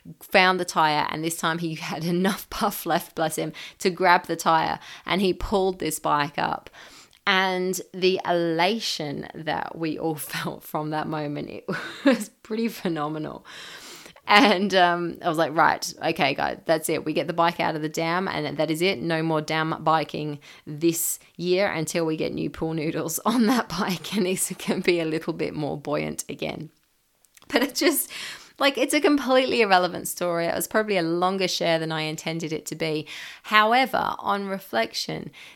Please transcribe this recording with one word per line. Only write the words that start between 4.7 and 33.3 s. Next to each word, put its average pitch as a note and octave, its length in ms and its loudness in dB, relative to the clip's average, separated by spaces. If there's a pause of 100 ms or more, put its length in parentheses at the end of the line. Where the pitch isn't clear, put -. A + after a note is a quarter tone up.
and F3+ 160 0
he F#3 140 2
pulled F#3+ 460 0
this D#3 180 -2
bike D3 400 0
up. - 320 -2 (560)
And F#3 520 0 (140)
the F#3 320 2
elation E3+ 1120 0
that - 420 -6
we D#3+ 220 -4
all D#3+ 160 -2
<laughs> - 0 -
felt E3 500 -8
from D3+ 260 -6
that D#3 180 -4
moment, D3 420 -6
it - 160 -14 (400)
was A#3 240 4 (120)
pretty A3+ 260 -2
phenomenal. D#3 760 -6 (840)
And, G3+ 440 6
um, F3 480 4
I E3+ 80 -2
was D#3 80 0
like, D#3 180 2
"Right, - 460 4
okay, D3+ 320 2
guys, - 320 -2
that's D#3+ 240 0
it. D3+ 160 -2
We D#3 80 -2
get D#3 120 0
the F3 60 -4
bike E3+ 280 0
out D#3+ 140 0
of D3+ 60 -6
the D#3 80 -4
dam, E3 400 -2
and C#3+ 300 -4
that D3+ 120 0
is D#3+ 120 -2
it. F#3+ 180 2
No D#3+ 220 -2
more D#3+ 180 2
dam D#3+ 400 -2
biking D3+ 580 0 (280)
this E3 520 -2 (180)
year F3+ 360 0
until D#3+ 320 -2
we D#3+ 140 -2
get - 160 -2
new - 160 -4
pool D#3+ 240 -4
noodles D#3+ 440 -4
<laughs> - 60 -6
on A#3 220 4
that A#3+ 240 2
bike, F3+ 440 -4
and G3 120 0
it F#3 320 -2
can F#3 220 -2
be F3 200 2
a D#3+ 60 -2
little D#3+ 260 -2
bit D#3+ 220 -4
more D3+ 240 -4
buoyant D#3 500 -4
again." D#3 400 -8 (800)
But A#3 140 2
it C#4+ 120 -4
just, - 360 0 (480)
like, C#4 180 2
it's C4+ 160 0
a D4+ 80 4
completely C4 640 4
irrelevant F3+ 460 4
story. E3+ 360 -2
It E3+ 100 0
was - 140 -4
probably G#3+ 300 0
a E3+ 40 2
longer F3+ 460 2
share E3+ 300 0
than D#3+ 120 -4
I D#3 120 -4
intended D#3 500 -4
it - 140 -6
to - 80 -8
be. D#3 320 -4 (380)